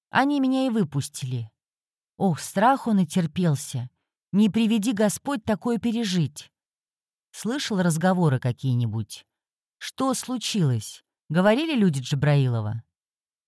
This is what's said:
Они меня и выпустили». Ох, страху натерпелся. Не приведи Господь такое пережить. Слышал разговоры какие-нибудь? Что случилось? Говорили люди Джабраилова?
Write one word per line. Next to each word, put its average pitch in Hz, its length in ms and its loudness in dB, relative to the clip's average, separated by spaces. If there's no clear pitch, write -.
Они 285 300 0
меня 262 280 0
и - 20 -2
выпустили». 139 800 -4
Ох, 185 220 0
страху 240 540 2
натерпелся. 165 960 0
Не 208 180 4
приведи 226 440 0
Господь 214 500 -2
такое 226 360 -2
пережить. 202 720 -2
Слышал 226 500 -4
разговоры 170 580 2
какие-нибудь? 120 840 -2
Что - 340 -2
случилось? 180 880 -2
Говорили 220 460 2
люди 185 240 2
Джабраилова? 123 840 0